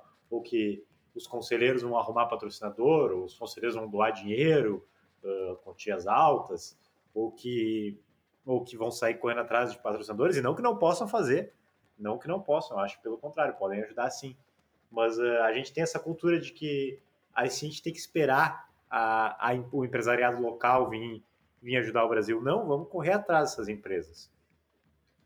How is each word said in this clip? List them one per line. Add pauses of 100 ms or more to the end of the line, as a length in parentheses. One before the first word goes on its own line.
(300)
Ou
que (300)
os
conselheiros
vão
arrumar
patrocinador,
ou
os
conselheiros
vão
doar
dinheiro, (380)
ãh, (100)
quantias
altas, (380)
ou
que, (460)
ou
que
vão
sair
correndo
atrás
de
patrocinadores,
e
não
que
não
possam
fazer, (460)
não
que
não
possam,
eu
acho
que
pelo
contrário,
podem
ajudar
sim. (540)
Mas,
ãh,
a
gente
tem
essa
cultura
de
que (340)
aí
sim
a
gente
tem
que
esperar (240)
a,
a, (180)
o
empresariado
local
vir, (400)
vir
ajudar
o
Brasil.
Não,
vamos
correr
atrás
dessas
empresas. (960)